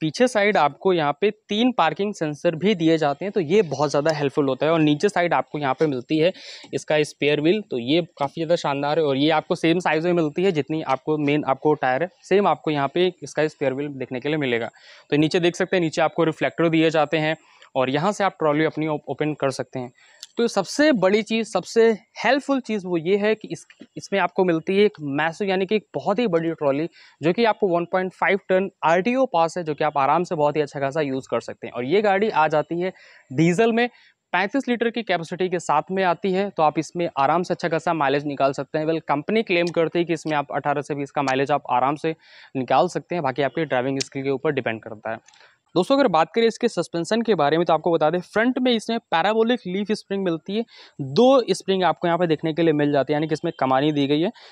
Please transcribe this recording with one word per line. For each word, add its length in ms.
पीछे 280
साइड 280
आपको 360
यहाँ 280
पे 100
तीन 240
पार्किंग 420
सेंसर 420
भी 180
दिए 240
जाते 260
हैं, 80
तो 80
ये 220
बहुत 280
ज़्यादा 240
हेल्पफुल 340
होता 180
है। 60
और 80
नीचे 280
साइड 260
आपको 240
यहाँ 160
पे 120
मिलती 320
है 140
इसका 280
स्पेयर 380
व्हील, 200
तो 200
ये 220
काफ़ी 160
ज़्यादा 240
शानदार 400
है 60
और 120
ये 140
आपको 240
सेम 240
साइज़ 280
में 60
मिलती 320
है 80
जितनी 320
आपको 360
मेन 260
आपको 300
टायर 260
है, 80
सेम 260
आपको 220
यहाँ 240
पे 160
इसका 240
स्पेयर 280
व्हील 160
देखने 300
के 80
लिए 100
मिलेगा। 320
तो 60
नीचे 240
देख 160
सकते 200
हैं 60
नीचे 200
आपको 220
रिफ्लेक्टर 440
दिए 220
जाते 280
हैं 180
और 140
यहाँ 220
से 120
आप 140
ट्रॉली 260
अपनी 240
ओप-, 200
ओपन 260
कर 180
सकते 260
हैं। 140
तो 100
सबसे 440
बड़ी 300
चीज़, 260
सबसे 420
हेल्पफुल 440
चीज़ 260
वो 120
ये 180
है 180
कि 180
इस, 120
इसमें 240
आपको 240
मिलती 320
है 80
एक 160
मैसिव 480
यानी 180
कि 100
एक 180
बहुत 240
ही 80
बड़ी 240
ट्रॉली 360
जो 120
कि 120
आपको 240
वन 160
पॉइंट 280
फ़ाइव 260
टन 220
आरटीओ 420
पास 320
है, 60
जो 100
कि 100
आप 140
आराम 260
से 100
बहुत 220
ही 40
अच्छा 200
खासा 200
यूज़ 300
कर 100
सकते 260
हैं। 80
और 100
ये 180
गाड़ी 280
आ 180
जाती 320
है 120
डीजल 400
में, 160
पैंतीस 360
लीटर 220
की 120
कैपेसिटी 460
के 100
साथ 320
में 140
आती 280
है, 180
तो 120
आप 160
इसमें 300
आराम 240
से 120
अच्छा 140
खासा 260
माइलेज 320
निकाल 260
सकते 260
हैं। 80
वेल, 220
कंपनी 340
क्लेम 320
करती 240
है 60
कि 80
इसमें 240
आप 180
अठारह 280
से 120
बीस 160
का 120
माइलेज 280
आप 220
आराम 240
से 180
निकाल 320
सकते 260
हैं, 100
बाकी 180
आपके 220
ड्राइविंग 360
स्किल 220
के 80
ऊपर 220
डिपेंड 300
करता 300
है। 60
दोस्तों 220
अगर 120
बात 260
करें 120
इसके 220
सस्पेंशन 540
के 120
बारे 240
में 80
तो 60
आपको 200
बता 180
दें 120
फ्रंट 360
में 140
इसमें 260
पैराबोलिक 560
लीफ 260
स्प्रिंग 320
मिलती 320
है, 80
दो 540
स्प्रिंग 300
आपको 220
यहाँ 120
पे 80
देखने 260
के 100
लिए 100
मिल 200
जाती 200
है, 40
यानी 100
कि 60
इसमें 260
कमानी 340
दी 140
गई 140
है, 100